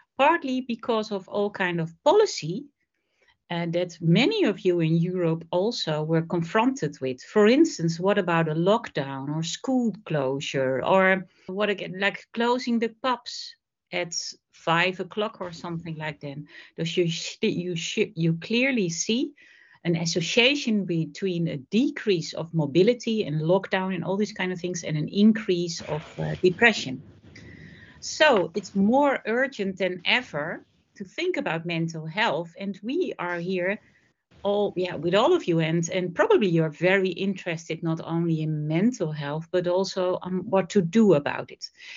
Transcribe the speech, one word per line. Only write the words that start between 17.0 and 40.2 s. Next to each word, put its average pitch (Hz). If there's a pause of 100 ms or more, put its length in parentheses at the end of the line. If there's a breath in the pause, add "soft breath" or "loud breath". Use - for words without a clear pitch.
sh-, -
you 180
sh-, -
you 165
clearly 233
see 226 (520 soft breath)
an 170
association 214
between 170
a 165
decrease 208
of -
mobility 190
and 151
lockdown 190
and 170
all 180
these 208
kind 185
of 180
things, 180
and 160
an 147
increase 196
of, 151 (160)
uh, 156
depression. 185 (1000 loud breath)
So 247
it's -
more 254
urgent 220
than 180
ever 202 (300)
to 202
think 359
about 165
mental 165
health, 170
and 196
we 277
are 175
here 185 (640 soft breath)
all, 202
yeah, 180
with 170
all 269
of 339
you, 165
and, 165
and 185
probably 359
you're 160
very 185
interested 170
not 160
only 165
in 156
mental 170
health, 147
but 175
also 185